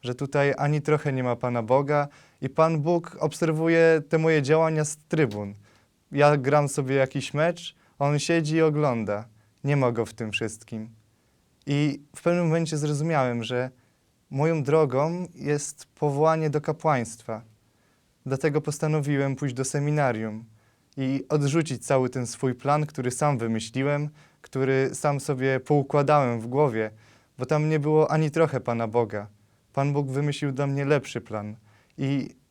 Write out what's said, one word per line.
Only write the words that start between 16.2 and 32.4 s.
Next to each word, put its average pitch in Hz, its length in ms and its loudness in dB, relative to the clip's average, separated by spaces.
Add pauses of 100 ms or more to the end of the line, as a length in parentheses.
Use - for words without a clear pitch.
do 147 100 0
kapłaństwa. 123 840 -4 (840)
Dlatego 139 340 0
postanowiłem 147 760 -2
pójść 135 180 -4
do 127 100 -4
seminarium 127 800 -2 (520)
i 135 320 -2
odrzucić 147 580 -2
cały 131 240 2
ten 127 160 -6
swój 127 280 -4
plan, 147 320 0
który 123 240 -6
sam 143 280 0
wymyśliłem, 131 680 -2 (320)
który 135 540 0
sam 143 260 -2
sobie 131 400 0
poukładałem 139 800 2
w 113 60 -10
głowie, 120 440 0 (480)
bo 127 80 -4
tam 151 220 0
nie 156 100 2
było 156 320 4
ani 156 200 2
trochę 151 300 2
Pana 117 280 -2
Boga. 107 380 -2 (460)
Pan 139 200 0
Bóg 139 180 -2
wymyślił 143 420 -2
dla 139 140 -2
mnie 139 180 -2
lepszy 139 360 0
plan 107 360 -10 (420)
i 139 380 -4 (140)